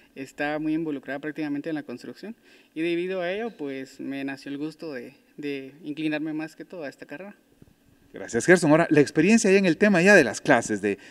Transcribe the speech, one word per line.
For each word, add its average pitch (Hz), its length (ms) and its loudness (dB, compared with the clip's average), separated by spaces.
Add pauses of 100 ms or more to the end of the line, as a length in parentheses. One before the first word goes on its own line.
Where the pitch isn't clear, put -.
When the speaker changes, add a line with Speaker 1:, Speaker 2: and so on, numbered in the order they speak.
(140)
Speaker 1:
está 147 440 -6
muy 156 160 -4
involucrada 147 460 -6
prácticamente 147 480 -8
en 156 80 -6
la 143 80 -10
construcción 127 500 -14 (400)
y 156 60 -8
debido 175 400 -4
a 175 100 -4
ello, 220 200 -6
pues 135 500 -10
me 135 240 -8
nació 139 260 -10
el 139 80 -8
gusto 156 340 -10
de, 123 220 -12 (220)
de 139 380 -10 (100)
inclinarme 156 480 -4
más 156 240 -8
que 160 80 -18
todo 170 200 -14
a 135 40 -10
esta - 180 -16
carrera. 185 300 -16 (760)
Speaker 2:
Gracias, 104 340 -6
Gerson. 170 240 6
Ahora, 156 200 4
la 147 100 6
experiencia 190 500 4
ya 196 80 6
en 190 80 2
el 160 100 2
tema 202 240 4
ya 202 140 8
de 160 100 8
las 104 160 -2
clases, 117 400 2
de, 101 180 -2 (120)